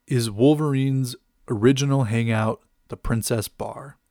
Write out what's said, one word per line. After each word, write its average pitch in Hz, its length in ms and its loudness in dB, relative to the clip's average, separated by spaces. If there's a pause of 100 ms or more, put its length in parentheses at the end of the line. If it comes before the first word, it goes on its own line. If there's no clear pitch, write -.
is 117 220 -2
Wolverine's 135 840 2 (320)
original 135 560 2
hangout, 113 580 -2 (280)
the 117 80 -12
Princess 113 500 -4
Bar, 123 500 -14 (140)